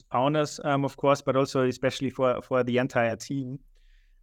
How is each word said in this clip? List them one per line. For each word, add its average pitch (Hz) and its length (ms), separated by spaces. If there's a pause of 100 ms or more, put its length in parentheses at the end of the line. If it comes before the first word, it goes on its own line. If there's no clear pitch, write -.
(120)
founders, 147 500
um, 139 220
of 131 140
course, 139 240
but 131 120
also 135 320
especially 127 440
for, 127 320
for 127 200
the 120 140
entire 120 400
team. 135 420 (640)